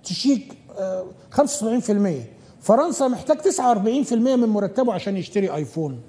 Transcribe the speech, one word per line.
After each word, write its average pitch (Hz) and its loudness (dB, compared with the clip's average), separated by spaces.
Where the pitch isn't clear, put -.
تشيك، 247 0
آه، 185 -6
خمسة - 2
وسبعين 226 0
في - -2
المية. 185 0
فرنسا 269 2
محتاج 294 0
تسعة - 0
وأربعين 233 2
في 240 -2
المية 254 2
من 240 4
مرتبه 214 0
عشان 196 -4
يشتري 185 -2
آيفون 147 -6